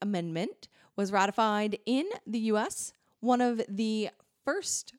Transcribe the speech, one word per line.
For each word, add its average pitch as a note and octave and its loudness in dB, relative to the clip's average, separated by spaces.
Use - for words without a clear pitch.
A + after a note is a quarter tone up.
Amendment E3+ -4
was G3 -2
ratified G#3 2
in C4 2
the A3+ -2
U A3 2
S, - -4
one B3 4
of A#3+ 2
the G#3+ -2
first - -4